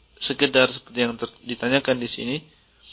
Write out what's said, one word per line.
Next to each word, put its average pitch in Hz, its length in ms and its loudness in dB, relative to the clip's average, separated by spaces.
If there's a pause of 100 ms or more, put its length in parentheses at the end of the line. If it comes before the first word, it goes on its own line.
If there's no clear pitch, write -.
(160)
sekedar 131 560 2
seperti - 320 -10
yang 117 160 -2
ter-, - 240 -8
ditanyakan 127 560 0
di 117 80 -4
sini, 120 280 -4 (560)